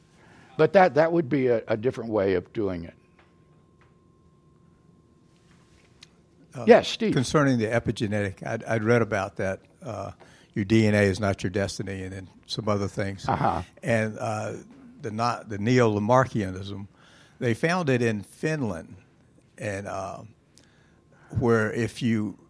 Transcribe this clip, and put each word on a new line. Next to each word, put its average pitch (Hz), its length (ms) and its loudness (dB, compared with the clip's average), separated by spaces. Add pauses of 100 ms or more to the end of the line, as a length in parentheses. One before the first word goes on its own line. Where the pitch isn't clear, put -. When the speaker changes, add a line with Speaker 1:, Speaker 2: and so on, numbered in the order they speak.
(580)
Speaker 1:
But 156 160 4
that, 185 220 6
that 160 140 4
would 170 200 0
be 135 160 2
a, 117 200 2
a 113 120 0
different 113 320 -4
way 98 240 4
of - 180 -2
doing 92 320 -4
it. - 100 -16 (3500)
Speaker 2:
Uh, 123 120 -8
Speaker 1:
Yes, 220 220 8
Steve. - 260 -2
Speaker 2:
concerning 135 440 2
the 107 80 0
epigenetic, 107 800 -2
I'd, 117 180 -6
I'd 113 200 -2
read 117 160 4
about 104 360 -2
that, 95 240 -4 (220)
uh, 101 300 -10 (420)
your 107 120 -2
D 113 200 6
N 104 80 4
A 104 80 6
is 98 160 2
not 98 240 -2
your 101 80 -4
destiny, 98 540 -6
and 92 80 -12
then 92 160 -14 (180)
some 110 220 -8
other 101 180 0
things. 98 400 -6
Speaker 1:
Uh-huh. 98 360 -2 (200)
Speaker 2:
And, 110 360 -2
uh, 107 340 -6 (500)
the 120 80 -8
not, 110 380 -4
the 101 100 -8
neo-Lamarckianism, 104 1300 2 (540)
they 120 140 0
found 170 340 -2
it 123 140 2
in 107 200 -2
Finland, 117 760 -6 (600)
and, 101 300 -8
uh, 95 300 -10 (1200)
where 113 320 2
if 113 300 -6
you, 110 360 -2 (120)